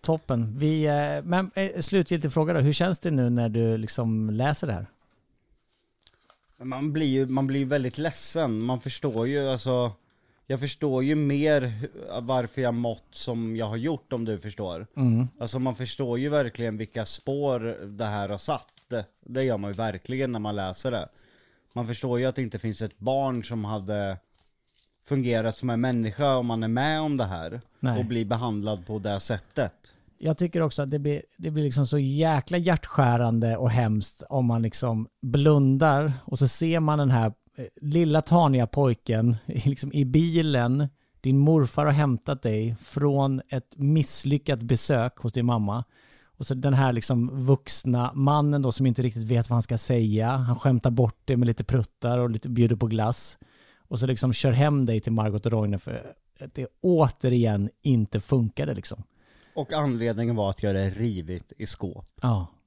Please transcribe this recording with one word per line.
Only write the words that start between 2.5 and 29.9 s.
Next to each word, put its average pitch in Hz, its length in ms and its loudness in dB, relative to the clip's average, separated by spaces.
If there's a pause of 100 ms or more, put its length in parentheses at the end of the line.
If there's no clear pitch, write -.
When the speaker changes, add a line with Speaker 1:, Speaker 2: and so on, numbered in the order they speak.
Speaker 1:
då. 165 60 2
Hur 143 140 4
känns 175 260 0
det 175 120 -2
nu 127 180 2
när 120 200 2
du 113 280 2
liksom 110 520 -2
läser 135 380 -2
det 117 60 -2
här? 101 140 -8 (1700)
Speaker 2:
Men 127 100 -12
man 139 260 -4
blir 156 140 0
ju, 131 200 2
man 135 200 0
blir 135 120 0
ju 139 60 0
väldigt 131 320 -2
ledsen. 147 640 -2
Man 123 180 -2
förstår 120 480 -4
ju, 139 220 0
alltså, 123 420 0 (560)
jag 135 120 -4
förstår 135 440 -2
ju 147 120 2
mer 147 460 2
hu-, 117 600 -8
varför 127 400 -2
jag 120 120 0
mått 117 380 -4
som 113 440 -6
jag 113 100 -4
har 107 120 -4
gjort, 139 360 -6
om 117 120 -4
du 107 140 -4
förstår. 95 480 -8 (100)
Speaker 1:
Mm. 123 300 4 (120)
Speaker 2:
Alltså, 120 200 -6
man 127 160 -2
förstår 120 440 -4
ju 143 100 -2
verkligen 117 480 -2
vilka 110 280 -6
spår 139 540 -4 (280)
det 104 180 -8
här 104 240 -4
har 101 80 -4
satt. 143 300 -6 (200)
Det, 113 180 -6 (200)
det 131 180 -4
gör 123 140 0
man 101 140 -6
ju 95 60 -8
verkligen 123 540 -6
när 113 80 -6
man 104 160 -6
läser 98 360 -6
det. 104 180 -6 (640)
Man 120 140 -6
förstår 120 320 -4
ju 127 60 0
att 127 100 -2
det 135 60 -4
inte 113 180 -6
finns 110 220 -6
ett 107 180 -10
barn 131 440 -2
som 110 220 -6
hade 101 520 -6 (840)
fungerat 117 540 0
som 127 120 -4
en 117 120 0
människa 127 560 0
om 123 80 -2
man 113 180 -2
är 110 40 -2
med 143 340 0
om 151 160 -2
det 120 80 -2
här 90 360 -8 (180)
Speaker 1:
Nej. 120 200 0
Speaker 2:
och 98 60 -2
blir 113 200 -2
behandlad 107 600 -4
på 107 120 -6
det 98 200 -4
sättet. 107 540 -6 (440)